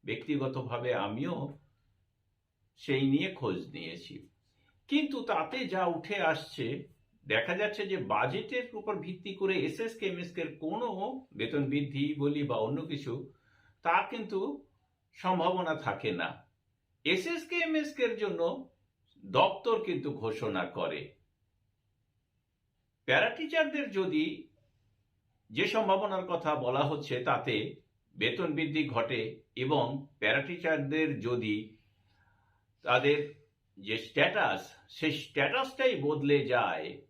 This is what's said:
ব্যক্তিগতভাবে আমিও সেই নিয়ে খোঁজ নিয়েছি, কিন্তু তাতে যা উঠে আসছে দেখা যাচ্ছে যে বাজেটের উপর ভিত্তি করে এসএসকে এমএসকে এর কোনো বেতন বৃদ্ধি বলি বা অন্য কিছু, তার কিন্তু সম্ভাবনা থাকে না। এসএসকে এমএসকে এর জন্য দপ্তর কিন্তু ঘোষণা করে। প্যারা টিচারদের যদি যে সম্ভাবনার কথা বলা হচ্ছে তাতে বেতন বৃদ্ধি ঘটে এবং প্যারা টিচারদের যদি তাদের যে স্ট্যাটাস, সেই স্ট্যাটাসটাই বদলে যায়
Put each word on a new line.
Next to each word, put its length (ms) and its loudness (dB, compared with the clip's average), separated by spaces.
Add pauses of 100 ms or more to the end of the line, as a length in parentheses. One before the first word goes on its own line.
ব্যক্তিগতভাবে 840 -2 (160)
আমিও 300 -2 (1400)
সেই 320 2
নিয়ে 160 4 (120)
খোঁজ 180 0 (160)
নিয়েছি, 400 -10 (760)
কিন্তু 260 2 (140)
তাতে 280 0 (140)
যা 100 0 (140)
উঠে 200 -6 (160)
আসছে 340 -4 (600)
দেখা 340 2
যাচ্ছে 300 -2
যে 80 0 (140)
বাজেটের 520 0 (160)
উপর 140 -2 (100)
ভিত্তি 360 -8
করে 140 2 (140)
এসএসকে 400 -4
এমএসকে 340 -6
এর 80 -4 (140)
কোনো 240 -2 (500)
বেতন 240 0 (100)
বৃদ্ধি 320 0 (180)
বলি 280 2
বা 60 2 (100)
অন্য 120 0 (120)
কিছু, 220 -6 (720)
তার 280 4
কিন্তু 280 -4 (760)
সম্ভাবনা 580 2 (100)
থাকে 260 0 (100)
না। 80 0 (760)
এসএসকে 520 0 (100)
এমএসকে 420 0
এর 140 0
জন্য 180 -2 (840)
দপ্তর 520 4 (100)
কিন্তু 220 -2 (140)
ঘোষণা 420 -2 (120)
করে। 240 -2 (2000)
প্যারা 280 6
টিচারদের 520 0 (100)
যদি 260 2 (1300)
যে 240 0
সম্ভাবনার 580 2
কথা 180 0 (140)
বলা 260 4
হচ্ছে 240 -4 (140)
তাতে 280 2 (600)
বেতন 400 0
বৃদ্ধি 260 0 (120)
ঘটে 260 0 (420)
এবং 220 2 (360)
প্যারা 280 4
টিচারদের 600 0 (120)
যদি 360 0 (1300)
তাদের 340 6 (600)
যে 180 -4 (100)
স্ট্যাটাস, 560 2 (340)
সেই 160 0 (100)
স্ট্যাটাসটাই 720 2 (120)
বদলে 320 4 (140)
যায় 360 2 (220)